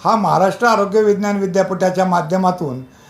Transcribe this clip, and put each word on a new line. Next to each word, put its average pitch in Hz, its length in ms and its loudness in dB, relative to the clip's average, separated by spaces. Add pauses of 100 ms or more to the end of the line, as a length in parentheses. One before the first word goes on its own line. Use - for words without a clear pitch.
हा 202 100 2
महाराष्ट्र 185 520 0
आरोग्य 202 340 2
विज्ञान 208 360 0
विद्यापीठाच्या 185 680 0
माध्यमातून 175 760 -2 (280)